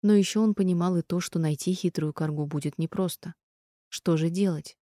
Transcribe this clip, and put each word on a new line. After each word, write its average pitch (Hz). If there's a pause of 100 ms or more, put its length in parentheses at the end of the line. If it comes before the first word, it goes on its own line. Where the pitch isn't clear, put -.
Но 208
ещё 202
он 220
понимал 180
и 165
то, 175
что -
найти 160
хитрую 165
каргу 151
будет 147
непросто. 175 (560)
«Что -
же 165
делать?» 175